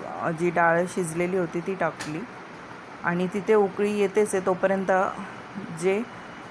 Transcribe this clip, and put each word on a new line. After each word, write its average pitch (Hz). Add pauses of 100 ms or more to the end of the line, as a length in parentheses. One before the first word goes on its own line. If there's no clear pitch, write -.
(220)
अ, 143
जी 165
डाळ 170
शिजलेली 175
होती 170
ती 190
टाकली 156 (840)
आणि 175
तिथे 208
उकळी 208
येतेच 208
आहे, 190
तोपर्यंत 190 (920)
जे 190 (480)